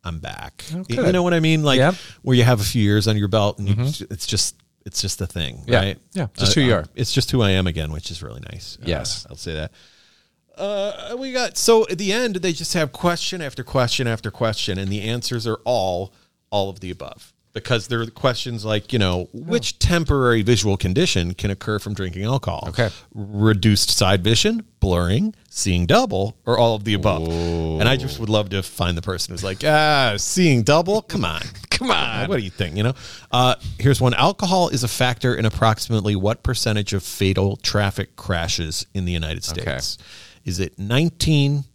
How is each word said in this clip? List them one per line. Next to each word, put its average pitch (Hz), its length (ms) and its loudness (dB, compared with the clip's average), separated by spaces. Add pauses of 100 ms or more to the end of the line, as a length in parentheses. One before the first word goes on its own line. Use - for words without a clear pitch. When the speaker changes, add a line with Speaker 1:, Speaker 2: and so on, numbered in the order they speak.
Speaker 1:
I'm 82 140 -8
back. - 540 -14
Speaker 2:
Oh, 170 60 -8
Speaker 1:
Y-, 185 100 -8
you 117 80 -2
Speaker 2:
good. 185 160 4
Speaker 1:
know 180 100 4
what 175 100 2
I 170 60 4
mean? 160 240 4
Like, 135 160 4
Speaker 2:
Yep. 156 160 4 (280)
Speaker 1:
where 127 140 4
you 120 60 6
have 120 180 6
a 95 40 0
few 113 180 2
years 104 240 4
under 107 140 2
your 101 80 0
belt, 104 320 0
and 101 80 -2
you 101 80 4
Speaker 2:
Mm-hmm. 123 140 -2
Speaker 1:
ju-, 151 200 -8
it's - 160 -8
just, - 300 -2 (280)
it's - 160 -6
just - 200 -4
a 92 80 -4
thing, 67 400 -8
Speaker 2:
Yeah. 117 100 4
Speaker 1:
right? 98 200 0 (140)
Speaker 2:
Yeah, 165 140 -2 (100)
just - 200 2
Speaker 1:
Uh, 156 40 4
Speaker 2:
who 131 60 4
you 117 80 4
Speaker 1:
uh, 92 40 2
Speaker 2:
are. 78 60 -4 (120)
Speaker 1:
it's 120 160 -2
just - 180 0
who 131 100 2
I 101 120 4
am 92 160 2
again, 78 240 -4
which 80 180 -10
is 85 100 -12
really 60 200 -14 (120)
nice. - 300 -16
Uh, - 60 -8
Speaker 2:
Yes. - 420 -6
Speaker 1:
I'll 76 60 -16
say 82 180 -10
that. 78 160 -8 (840)
Uh, 202 600 -6
we 262 140 -8
got, 247 240 -4
so 226 320 4
at 175 100 -4
the 190 140 -2
end, 226 240 -2
they 180 160 0
just 156 220 -6
have 156 180 0
question 175 480 -2
after 135 240 -10
question 123 420 0
after 113 240 -2
question, 107 480 -2
and 95 140 -4
the 104 100 -4
answers 117 440 -4
are 113 180 -2
all, 95 480 -2 (380)
all 98 180 0
of 98 120 -14
the 92 100 -10
above. - 420 -14 (220)
Because 110 340 -4
there 117 120 -2
are 113 60 -4
questions 117 580 -4
like, 107 300 -2
you 120 40 2
know, 90 360 0
Speaker 2:
Oh. 117 40 -12
Speaker 1:
which 170 400 -4
temporary 139 640 4
visual 101 360 2
condition 92 560 0
can 101 160 -4
occur 104 280 -4
from 104 140 -8
drinking 92 320 -6
alcohol? 107 440 -2
Speaker 2:
Okay. 104 200 0 (260)
Speaker 1:
Reduced 104 760 4
side 95 340 4
vision, 208 380 2 (180)
blurring, 98 540 2 (160)
seeing 87 340 0
double, 110 520 2 (100)
or 123 120 2
all 117 160 4
of 104 100 -8
the 104 100 0
above? 92 340 0
Speaker 2:
Ooh. 82 500 -2
Speaker 1:
And 107 120 2
I 135 60 2
just 135 240 -6
would 107 100 -4
love 107 200 2
to 95 120 -2
find 87 340 -2
the 82 60 -6
person - 320 -6
who's 95 100 -10
like, 98 200 -6
"Ah, 151 520 2
seeing 143 460 4
double? 170 400 2
Come 139 240 -4
on." 78 160 -6 (140)
Speaker 2:
<laughs> - 140 -14
Come 247 200 -2
on. 127 380 -2
Speaker 1:
What 190 100 -2
do 110 60 -2
you 92 60 -8
think, 87 260 -4
you 104 80 0
know? 127 100 0 (360)
Uh, 127 260 2 (220)
here's 135 220 4
one. 123 140 4
Alcohol 180 540 2
is 123 160 -2
a 117 40 -2
factor 123 460 0
in 110 100 -2
approximately 107 720 2
what 101 260 -2
percentage 107 520 -2
of 98 80 0
fatal 98 540 0
traffic - 600 -2
crashes 85 800 -4
in 95 100 -4
the 87 80 -2
United 80 380 -4
Speaker 2:
Okay. 80 120 -6
Speaker 1:
States? - 360 -6 (460)
Is 90 140 -6
it 92 200 -6
nineteen 143 840 0 (100)